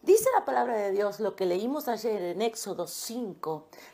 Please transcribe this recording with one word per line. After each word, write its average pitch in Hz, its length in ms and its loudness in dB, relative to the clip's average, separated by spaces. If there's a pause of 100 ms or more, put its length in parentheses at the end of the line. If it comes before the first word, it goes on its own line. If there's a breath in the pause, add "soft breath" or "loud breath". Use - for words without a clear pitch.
Dice 440 320 6
la 403 120 2
palabra 240 320 2
de 202 140 0
Dios, 202 280 0
lo 196 160 0
que 190 100 0
leímos 240 440 0
ayer 214 320 -2
en 175 200 -4
Éxodo 202 460 -4
cinco, 170 800 -8 (260 loud breath)